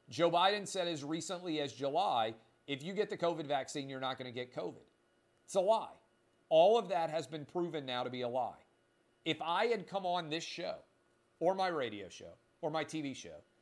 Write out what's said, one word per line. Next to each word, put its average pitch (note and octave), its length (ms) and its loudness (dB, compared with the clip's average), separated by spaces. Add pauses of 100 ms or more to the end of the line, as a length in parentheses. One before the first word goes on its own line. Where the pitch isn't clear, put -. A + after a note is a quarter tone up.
Joe D#3+ 240 4
Biden F#3+ 340 4
said F3+ 220 -2
as D#3 160 -4
recently E3 560 -4
as C#3 140 -4
July, C3+ 600 2 (320)
"If C#3 140 -4
you F3+ 120 -6
get G3+ 160 0
the F#3 80 -6
covid E3 280 0
vaccine, C#3 440 -2
you're C3+ 100 -6
not B2+ 180 -2
gonna B2+ 140 -8
get B2 220 -6
covid." - 320 -8 (580)
It's - 120 -6
a G3 60 6
lie. G3+ 320 2 (560)
All F3+ 280 8
of G3+ 100 2
that E3 220 2
has D3+ 180 -2
been D3 180 -8
proven D#3+ 400 -2
now B2 180 -2
to B2+ 60 -4
be B2 120 -4
a A#2+ 60 0
lie. A#2+ 360 -4 (640)
If D#3+ 160 -2
I F3 260 2
had A3 180 0
come F#3 200 -6
on F3 240 -2
this E3 140 -4
show, - 340 -8 (640)
or F3 140 4
my F#3+ 140 0
radio A2+ 420 -2
show, E2+ 240 -16 (280)
or D#3 100 -2
my D#3 120 -2
T D#3+ 180 -6
V C#3 120 -6
show, D#2+ 300 -14 (180)